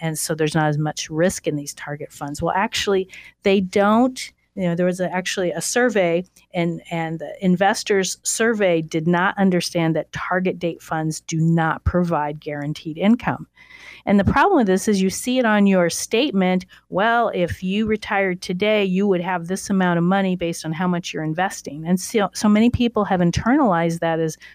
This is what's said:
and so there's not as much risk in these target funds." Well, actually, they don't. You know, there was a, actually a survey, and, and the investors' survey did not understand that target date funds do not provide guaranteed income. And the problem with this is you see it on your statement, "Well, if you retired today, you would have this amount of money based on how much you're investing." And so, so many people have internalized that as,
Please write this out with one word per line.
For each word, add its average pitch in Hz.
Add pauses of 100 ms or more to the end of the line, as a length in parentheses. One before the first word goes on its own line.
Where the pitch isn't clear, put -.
and 160
so -
there's 156
not 156
as 151
much 151
risk 165
in 151
these 143
target 147
funds." 147
Well, 165
actually, 190 (340)
they 202
don't. 220 (220)
You 190
know, 170
there 180
was 180
a, 175
actually 185
a 165
survey, 185 (260)
and, 170
and 165
the 143 (100)
investors' 190
survey 202
did 160
not 175
understand 175
that -
target 185
date 165
funds 156
do 160
not 160
provide 151
guaranteed 147
income. 196 (580)
And 202
the 190
problem 330
with 226
this 185
is 202
you 190
see 254
it 247
on 208
your 180
statement, 185 (240)
"Well, 233
if 180
you 202
retired 196
today, 208
you 190
would 180
have 175
this 190
amount 185
of 170
money 190
based 170
on 160
how 175
much 175
you're 160
investing." 156
And 180
so, 202
so -
many 214
people 233
have 185
internalized 170
that 165
as, 160 (180)